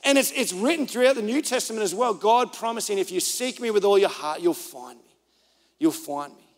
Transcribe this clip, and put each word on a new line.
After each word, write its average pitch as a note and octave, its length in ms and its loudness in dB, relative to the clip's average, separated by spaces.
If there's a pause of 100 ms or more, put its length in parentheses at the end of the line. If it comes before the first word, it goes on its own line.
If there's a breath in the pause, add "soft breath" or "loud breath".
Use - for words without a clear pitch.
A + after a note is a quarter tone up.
And C#4 160 6
it's, A#3+ 120 2
it's A#3 220 -2
written C4+ 320 0
throughout B3+ 300 4
the A#3 80 -4
New A#3+ 180 0
Testament A3+ 400 -4
as F3+ 140 -2
well. A#3 180 0
God A3+ 400 2
promising, G#3+ 460 -4
"If F3+ 120 -4
you F3+ 80 -2
seek - 400 -4
me A#3 120 -2
with G#3 120 2
all G3+ 140 6
your G3 120 4
heart, D3+ 320 -6
you'll E3+ 120 2
find B2 460 -12
me. - 160 -20 (640)
You'll D#3 120 4
find C#3+ 440 -8
me." - 100 -20 (120)